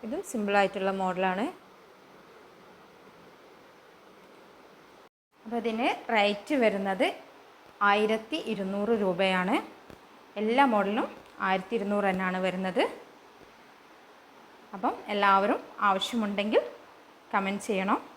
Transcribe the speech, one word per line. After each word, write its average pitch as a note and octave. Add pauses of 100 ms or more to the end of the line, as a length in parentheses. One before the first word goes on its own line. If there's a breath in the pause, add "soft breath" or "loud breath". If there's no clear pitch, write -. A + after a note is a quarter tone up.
ഇതും D4 (100)
സിമ്പിളായിട്ടുള്ള G3+
മോഡലാണ്. F#3 (4000)
അപ്പോൾ A3+
ഇതിന് A#3 (280)
റേറ്റ് G#3
വരുന്നത് G3 (880)
ആയിരത്തി A3 (140)
ഇരുന്നൂറ് G3+ (100)
രൂപയാണ്. F#3 (840)
എല്ലാ A#3
മോഡലും G#3 (400)
ആയിരത്തി F#3+
ഇരുന്നൂറ് G3+
തന്നെയാണ് F#3
വരുന്നത്. F#3 (1900)
അപ്പം A#3 (180)
എല്ലാവരും G3+ (280)
ആവശ്യമുണ്ടെങ്കിൽ G#3 (680)
കമന്റ് G3
ചെയ്യണം. G3 (160)